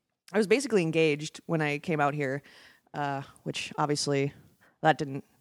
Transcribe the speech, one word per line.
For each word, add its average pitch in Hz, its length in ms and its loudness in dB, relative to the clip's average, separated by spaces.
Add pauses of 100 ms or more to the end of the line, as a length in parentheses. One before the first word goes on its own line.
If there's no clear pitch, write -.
(340)
I 190 60 0
was 214 80 2
basically 220 340 2
engaged 156 640 0
when 165 160 0
I 147 180 0
came 151 200 -2
out 143 160 2
here, 143 260 -4 (540)
uh, 139 260 -4 (220)
which - 340 -8
obviously 143 560 0 (480)
that 156 160 6
didn't 139 260 -8 (180)